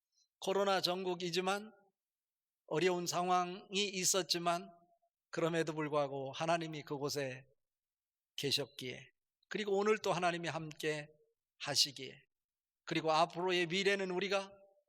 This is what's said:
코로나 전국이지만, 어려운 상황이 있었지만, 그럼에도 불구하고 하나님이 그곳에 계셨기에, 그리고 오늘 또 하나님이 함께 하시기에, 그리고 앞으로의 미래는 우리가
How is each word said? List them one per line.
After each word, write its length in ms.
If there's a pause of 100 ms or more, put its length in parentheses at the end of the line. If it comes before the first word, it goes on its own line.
(380)
코로나 420
전국이지만, 880 (1000)
어려운 380
상황이 540 (100)
있었지만, 1040 (540)
그럼에도 460
불구하고 580
하나님이 520
그곳에 600 (920)
계셨기에, 720 (420)
그리고 280
오늘 220
또 160
하나님이 340
함께 680 (440)
하시기에, 680 (600)
그리고 280
앞으로의 540
미래는 440
우리가 400 (380)